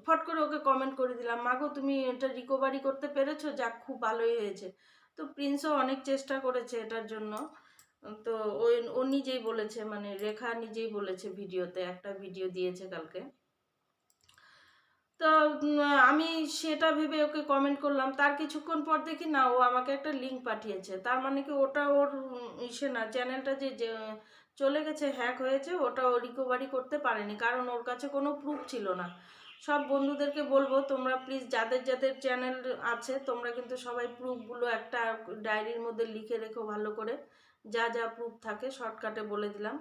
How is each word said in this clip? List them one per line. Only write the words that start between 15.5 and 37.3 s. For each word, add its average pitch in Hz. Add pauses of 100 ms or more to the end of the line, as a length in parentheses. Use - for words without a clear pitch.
উম, 294
আমি 294
সেটা 311
ভেবে 302
ওকে 302
কমেন্ট 285
করলাম। 269
তার 285
কিছুক্ষণ 302
পর 311
দেখি 320
না, 277
ও 247
আমাকে 254
একটা 277
লিংক 262
পাঠিয়েছে। 202
তার 247
মানে 277
কি, 277
ওটা 285
ওর, 285
উম, 247
ইসে 247
না, 233
চ্যানেলটা 262
যে, 277
যে 226 (600)
চলে 285
গেছে, 294
হ্যাক 254
হয়েছে, 269
ওটা 254
ও 247
রিকভারি 247
করতে 269
পারেনি, 214
কারণ 247
ওর 240
কাছে 247
কোনো 285
প্রুফ 294
ছিল 202
না। 180 (420)
সব 294
বন্ধুদেরকে 285
বলবো, 269
তোমরা 262
প্লিজ, 262
যাদের 240
যাদের 262
চ্যানেল 254
আছে, 233
তোমরা 240
কিন্তু 240
সবাই 240 (120)
প্রুফগুলো 240
একটা 226 (200)
ডায়েরির 220
মধ্যে 233
লিখে 220
রেখো 220
ভালো 214
করে। 220 (520)